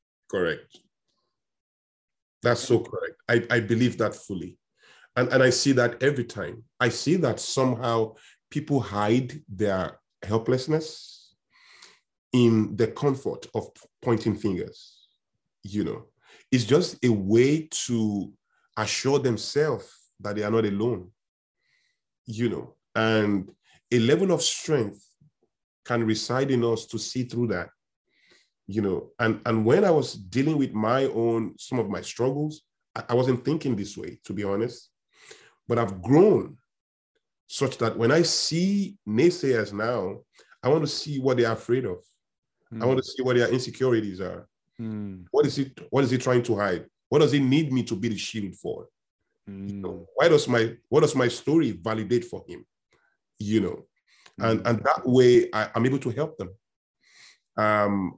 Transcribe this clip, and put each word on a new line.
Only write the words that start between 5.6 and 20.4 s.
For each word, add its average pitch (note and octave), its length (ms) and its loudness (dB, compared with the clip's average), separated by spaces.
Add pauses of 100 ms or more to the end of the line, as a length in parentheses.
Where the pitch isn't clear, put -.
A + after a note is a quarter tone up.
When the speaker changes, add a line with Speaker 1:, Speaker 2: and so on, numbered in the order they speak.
Speaker 1:
that A#2+ 300 2
every C3 220 0
time. F2 400 -10 (160)
I B2 80 2
see D3+ 280 0
that C3 220 0
somehow A#2 760 -2 (360)
people C#3+ 300 -2
hide A2 680 0
their F#2+ 520 -2 (220)
helplessness B2+ 1120 -4 (960)
in A2+ 440 4
the A2+ 120 2
comfort - 680 -4
of G#2+ 140 -6 (320)
pointing A2+ 340 0
fingers, - 720 -6 (540)
you G2 220 -4
know. - 220 -8 (440)
It's A#2+ 140 2
just D3 400 2
a B2 60 6
way A#2 580 4 (180)
to G#2+ 460 -2 (440)
assure C3 420 0
themselves C3 680 -2 (340)
that G2+ 160 -6
they G#2+ 60 -4